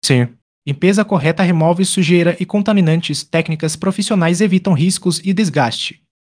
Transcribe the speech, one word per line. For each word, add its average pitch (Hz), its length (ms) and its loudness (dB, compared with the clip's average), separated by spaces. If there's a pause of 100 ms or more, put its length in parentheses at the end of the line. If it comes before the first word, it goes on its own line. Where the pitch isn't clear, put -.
Sim. 123 280 2 (360)
Limpeza 180 380 0
correta 165 400 0
remove 175 400 2
sujeira 175 560 2
e 185 60 -6
contaminantes. 175 800 0
Técnicas 160 500 -4
profissionais 185 640 -2
evitam 185 320 2
riscos 170 540 0
e 190 80 0
desgaste. 151 680 -2 (280)